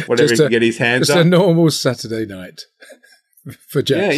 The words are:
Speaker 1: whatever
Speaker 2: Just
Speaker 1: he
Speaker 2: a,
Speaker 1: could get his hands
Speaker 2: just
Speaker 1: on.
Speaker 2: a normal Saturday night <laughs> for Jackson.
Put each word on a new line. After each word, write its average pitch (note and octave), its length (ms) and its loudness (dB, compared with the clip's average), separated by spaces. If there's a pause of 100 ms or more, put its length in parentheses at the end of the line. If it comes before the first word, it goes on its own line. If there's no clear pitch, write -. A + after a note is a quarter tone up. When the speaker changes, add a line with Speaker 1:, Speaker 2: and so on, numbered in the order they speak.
Speaker 1:
whatever C3+ 240 2
Speaker 2:
Just A#2 120 2
Speaker 1:
he D3+ 40 4
Speaker 2:
a, - 20 2
Speaker 1:
could A2 40 -4
get A#2 100 2
his A#2 160 0
hands B2+ 300 0
Speaker 2:
just D#3+ 120 2
Speaker 1:
on. E3 80 4
Speaker 2:
a - 20 2
normal E3+ 400 4
Saturday A2+ 560 -4
night F#2 360 -14 (520)
<laughs> - 540 -20
for C#3+ 140 -4
Jackson. E3 240 0 (120)